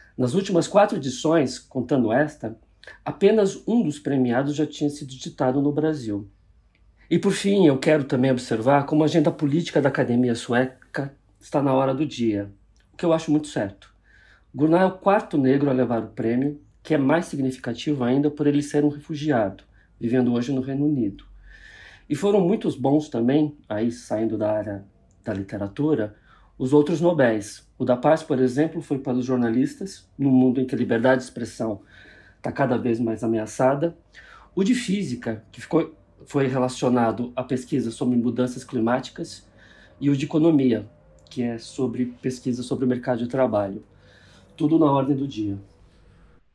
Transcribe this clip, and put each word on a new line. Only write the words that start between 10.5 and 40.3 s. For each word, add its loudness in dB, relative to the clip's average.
está -4
na 2
hora 2
do -2
dia, -2
o -20
que -6
eu 2
acho 0
muito 2
certo. -6
Gurnah 2
é 6
o 2
quarto 0
negro 4
a 0
levar 0
o -12
prêmio, -2
que -2
é 2
mais 2
significativo -4
ainda 2
por -4
ele 4
ser 0
um 2
refugiado, -2
vivendo 2
hoje -2
no -2
Reino -4
Unido. -2
E -4
foram 2
muitos 0
bons 0
também, 0
aí -2
saindo -4
da 0
área -6
da -6
literatura, -4
os 0
outros 4
Nobéis. 0
O -6
da 2
Paz, 2
por -2
exemplo, 0
foi -4
para -4
os -2
jornalistas, -2
num 0
mundo 4
em 0
que -4
a -2
liberdade 2
de -12
expressão -8
tá -6
cada 0
vez 0
mais -2
ameaçada. 0
O 0
de 2
Física, -4
que -20
ficou, -2
foi 0
relacionado 0
à -4
pesquisa -4
sobre 0
mudanças -2
climáticas, -4
e 0
o 2
de -2
Economia, 2